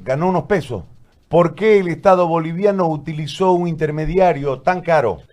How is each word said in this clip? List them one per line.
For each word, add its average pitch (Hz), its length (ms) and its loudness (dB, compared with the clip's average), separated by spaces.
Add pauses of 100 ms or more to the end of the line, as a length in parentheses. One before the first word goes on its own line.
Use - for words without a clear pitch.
ganó 143 240 -2
unos 175 140 0
pesos. 127 420 -4 (420)
¿Por 165 280 2
qué 208 240 4
el 185 100 -2
Estado 175 400 2
boliviano 170 600 0
utilizó 156 640 -4
un 175 140 0
intermediario 156 920 -2
tan 180 220 -2
caro? 123 380 0 (120)